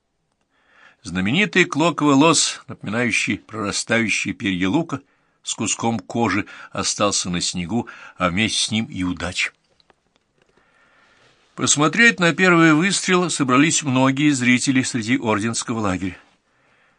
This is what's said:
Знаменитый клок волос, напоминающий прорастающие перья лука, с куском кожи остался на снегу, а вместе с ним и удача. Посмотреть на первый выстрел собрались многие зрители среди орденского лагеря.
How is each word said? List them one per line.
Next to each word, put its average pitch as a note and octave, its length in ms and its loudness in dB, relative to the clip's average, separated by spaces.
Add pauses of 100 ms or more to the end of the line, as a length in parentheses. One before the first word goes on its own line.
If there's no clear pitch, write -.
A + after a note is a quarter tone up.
(1040)
Знаменитый A2+ 640 0
клок D#3+ 380 -2
волос, D3 640 4
напоминающий A2 720 -4
прорастающие G#2+ 960 -4
перья F#2+ 340 -2
лука, D3 320 -2 (400)
с - 140 -8
куском A#2 440 -2
кожи G#2 460 -2 (260)
остался G2+ 600 -2
на F2 100 -2
снегу, F2+ 460 -4 (300)
а F2+ 120 0
вместе G2 300 0
с - 120 -2
ним A2 140 0
и F#2 180 -8
удача. F2 480 -4 (2000)
Посмотреть D#3+ 640 2
на E3+ 160 2
первый E3+ 380 6
выстрел F3+ 580 0
собрались C#3 500 2
многие C3+ 480 2
зрители B2+ 540 2
среди A#2+ 340 -2
орденского A2+ 640 -2
лагеря. F#2 380 -4 (800)